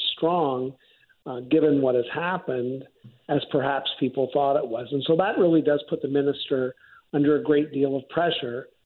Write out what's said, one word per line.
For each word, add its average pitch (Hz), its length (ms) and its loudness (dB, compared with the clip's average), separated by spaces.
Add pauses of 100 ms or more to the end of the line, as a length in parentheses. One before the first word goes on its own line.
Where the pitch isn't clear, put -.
(140)
strong, 139 600 -2 (520)
uh, 127 160 -10
given 143 400 4
what 131 140 2
has 120 160 2
happened, 135 760 -4 (440)
as 147 220 0
perhaps 139 480 -2
people 131 340 -2
thought 139 240 2
it 156 100 -2
was. 113 240 -8
And 139 120 -2
so 160 140 2
that 190 200 0
really 170 240 4
does 147 260 0
put 165 140 -2
the 143 60 2
minister 139 640 0 (400)
under 147 220 4
a 135 80 0
great 151 280 2
deal 139 240 0
of 131 140 -6
pressure 135 600 -2 (160)